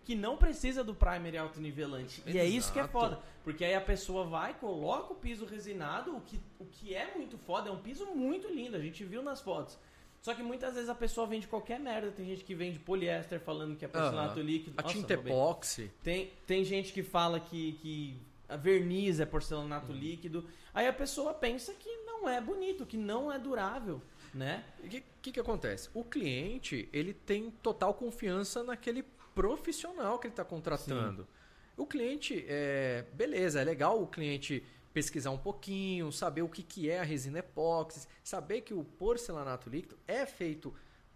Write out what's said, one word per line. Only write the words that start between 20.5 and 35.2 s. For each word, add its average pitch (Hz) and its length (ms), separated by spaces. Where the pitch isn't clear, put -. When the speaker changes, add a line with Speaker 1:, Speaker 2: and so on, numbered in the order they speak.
Speaker 1:
Aí 226 140
a 254 80
pessoa 285 400
pensa 254 400
que 466 200
não 453 200
é 247 140
bonito, 370 460
que 220 100
não 220 340
é 277 80
durável, 220 640
né? 143 320
Speaker 2:
E - 60
que, 247 160
que 262 120
que 254 80
acontece? 117 520
O 233 100
cliente, 165 880
ele 165 220
tem 214 380
total 214 300
confiança 208 680
naquele 240 420
profissional 285 840
que 240 100
ele - 60
tá 180 100
contratando. 135 800
Speaker 1:
Sim. - 40
Speaker 2:
O 285 100
cliente, 262 640
é, 139 640
beleza, 180 480
é 131 40
legal 165 360
o 170 60
cliente 143 580
pesquisar 139 400